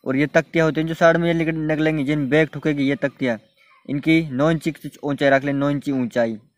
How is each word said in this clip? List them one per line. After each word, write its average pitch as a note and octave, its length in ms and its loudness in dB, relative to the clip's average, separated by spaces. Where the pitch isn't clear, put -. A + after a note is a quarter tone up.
और C3 120 -2
ये D3 100 2
तख्तियाँ D#3+ 400 0
होती D#3 140 -2
हैं D#3+ 80 -2
जो D#3+ 60 -6
साइड E3 220 4
में E3+ 120 0
ये E3+ 60 2
निकल-, D#3+ 240 0
निकलेंगी, D#3 460 0
जिन D3 240 0
बैग D3+ 200 4
ठुकेगी D3 340 -4
ये C3+ 140 0
तख्तियाँ, C3 420 -4
इनकी D#3 320 2
नौ C#3 200 2
इंची D#3+ 220 -2
की - 180 -14
ऊंचाई C#3+ 280 0
रख C3+ 140 4
ले, C#3+ 80 -2
नौ C#3 180 0
इंची C#3+ 220 -4
ऊंचाई A#2 440 -2